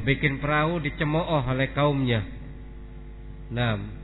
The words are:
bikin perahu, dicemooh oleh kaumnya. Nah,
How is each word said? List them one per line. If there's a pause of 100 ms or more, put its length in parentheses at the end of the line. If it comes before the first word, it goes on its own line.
bikin
perahu,
dicemooh
oleh
kaumnya. (1300)
Nah, (220)